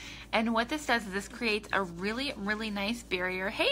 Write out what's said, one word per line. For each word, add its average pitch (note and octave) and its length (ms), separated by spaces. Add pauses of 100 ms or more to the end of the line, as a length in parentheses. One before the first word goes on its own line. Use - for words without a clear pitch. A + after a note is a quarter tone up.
(340)
And A3+ 200
what A#3 140
this D4+ 180
does A#3 220
is F#3 60
this G3+ 160
creates G#3+ 420
a G3 100
really, G3+ 540
really G#3+ 340
nice G3+ 340
barrier. F#3 460
Hey, E4 220